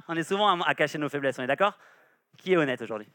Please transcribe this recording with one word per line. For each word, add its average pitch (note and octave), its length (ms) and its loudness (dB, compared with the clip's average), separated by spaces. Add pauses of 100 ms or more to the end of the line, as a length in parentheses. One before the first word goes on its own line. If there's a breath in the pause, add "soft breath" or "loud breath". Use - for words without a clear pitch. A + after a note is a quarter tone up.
on E3 100 -6
est E3 60 0
souvent G3 400 2
à, D#3 60 0
à C#3+ 80 2
cacher D#3 220 0
nos D3 100 -4
faiblesses, C#3 320 -2
on - 20 -6
est B2 60 -2
d'accord ? F#3+ 280 2 (640 soft breath)
Qui F#3 140 -2
est F3+ 40 6
honnête C3+ 260 2
aujourd'hui ? G#2+ 320 -10